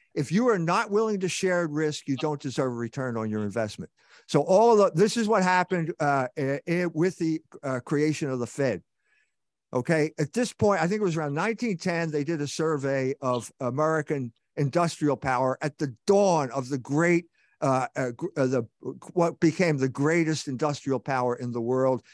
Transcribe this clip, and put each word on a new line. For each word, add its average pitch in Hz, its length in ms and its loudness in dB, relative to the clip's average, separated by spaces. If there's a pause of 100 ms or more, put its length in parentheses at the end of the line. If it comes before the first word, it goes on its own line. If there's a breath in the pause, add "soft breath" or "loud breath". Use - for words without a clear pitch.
(160)
If 147 160 -2
you 233 160 2
are 214 100 4
not 190 340 0
willing 214 280 0
to 180 80 -2
share 175 400 0
risk, 151 400 -4
you 139 80 0
don't 147 260 -4
deserve 131 300 -2
a 120 40 -6
return 117 420 -6
on 110 120 -4
your 107 140 -2
investment. 104 480 -6 (360 soft breath)
So 147 160 2
all 214 280 6
of 214 60 6
the, 175 220 4
this 220 180 4
is 220 100 0
what 208 160 4
happened, 180 560 2
uh, 139 380 2
i-, 139 300 -2
i-, 175 180 0
with 165 320 0
the, 160 240 -2 (200)
uh, 131 200 -4
creation 151 480 0
of 131 100 -2
the 120 80 -4
Fed. 123 340 -2 (920)
Okay, 151 440 0
at 156 140 -2
this 233 220 -2
point, 202 280 2
I 170 60 2
think 208 140 0
it - 20 -4
was 165 140 0
around 147 160 -4
nineteen 208 440 -2
ten, 170 340 -2
they 147 120 0
did 156 160 -2
a 143 80 -4
survey 135 720 -2
of 123 400 -2
American 139 720 -2 (240)
industrial 147 600 0
power 131 440 0
at 151 160 -4
the 139 160 -4 (140)
dawn 185 440 4
of 127 180 -6
the 143 80 -4
great, 170 480 2 (340)
uh, 131 280 0 (100)
uh, 127 140 -2
gr-, 156 160 -8 (100)
uh, 135 80 2
the, 127 180 0 (500)
what 170 280 0
became 165 360 2
the 135 120 0
greatest 156 580 0
industrial 139 520 -2
power 127 360 -2
in 123 160 -8
the 117 100 -4
world. 127 400 2 (120)